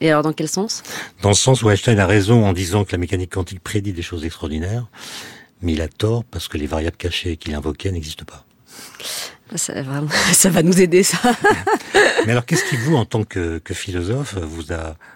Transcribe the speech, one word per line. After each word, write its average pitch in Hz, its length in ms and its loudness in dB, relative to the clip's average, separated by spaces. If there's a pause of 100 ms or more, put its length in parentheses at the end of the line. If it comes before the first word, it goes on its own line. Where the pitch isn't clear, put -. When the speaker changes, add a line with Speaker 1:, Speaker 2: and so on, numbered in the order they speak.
Speaker 1:
Et 160 80 4
alors, 151 140 4
dans 156 100 0
quel 156 160 -6
sens ? - 340 -4 (380)
Speaker 2:
Dans 101 80 4
le 101 60 6
sens 127 280 4
où 110 60 4
Einstein 104 280 4
a 98 80 4
raison 107 380 6
en 101 80 4
disant 92 320 0
que - 80 -6
la 95 60 -2
mécanique 90 340 -4
quantique 92 300 -6
prédit 101 320 -4
des 85 80 -6
choses 80 240 -8
extraordinaires, 87 640 -6 (760)
mais 87 100 -2
il 80 100 0
a 80 60 -4
tort 113 380 -2
parce - 240 -10
que - 80 -6
les 73 100 -4
variables 80 300 -4
cachées 85 400 -6
qu'il 76 180 -8
invoquait 76 380 -4
n'existent 78 320 -10
pas. - 200 -20 (1080)
Speaker 1:
Ça, - 260 -6
vraiment, 139 280 -6 (100)
<laughs> 185 140 2
ça 190 160 6
va 170 140 4
nous 180 180 6
aider, 180 220 6
ça. 175 200 0
<laughs> - 1000 2
Speaker 2:
Mais 110 80 2
alors, 120 120 2
qu'est-ce - 200 0
qui, - 100 -2
vous, 135 220 2
en 110 80 2
tant 110 180 -2
que, 85 360 -4
que - 140 -10
philosophe, 101 600 -4
vous 82 380 -8
a 80 240 -8 (180)